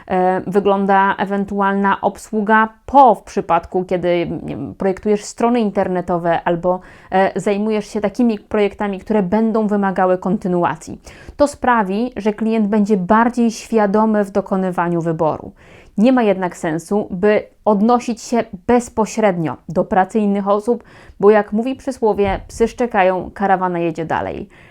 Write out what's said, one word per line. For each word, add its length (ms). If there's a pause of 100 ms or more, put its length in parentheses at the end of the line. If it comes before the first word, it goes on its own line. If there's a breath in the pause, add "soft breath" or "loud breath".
e, 400
wygląda 680
ewentualna 840
obsługa 680 (160)
po, 300
w 80
przypadku, 600
kiedy, 420 (160)
nie 120
wiem, 200
projektujesz 480
strony 360
internetowe 840
albo, 360 (320 loud breath)
e, 240
zajmujesz 520
się 140
takimi 380
projektami, 600
które 240
będą 440
wymagały 500
kontynuacji. 840 (360 loud breath)
To 100
sprawi, 720
że 160
klient 340
będzie 300
bardziej 540
świadomy 720
w 80
dokonywaniu 720
wyboru. 500 (460 loud breath)
Nie 160
ma 100
jednak 340
sensu, 540
by 320 (220)
odnosić 560
się 220 (240)
bezpośrednio 920 (120)
do 160
pracy 340
innych 280
osób, 360 (360 loud breath)
bo 120
jak 220
mówi 220
przysłowie, 720
psy 200
szczekają, 640
karawana 460
jedzie 260
dalej. 440 (220 loud breath)